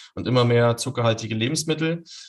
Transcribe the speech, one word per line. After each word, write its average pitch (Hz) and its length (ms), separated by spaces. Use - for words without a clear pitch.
und 85 100
immer 123 180
mehr 120 320
zuckerhaltige 113 600
Lebensmittel. 160 680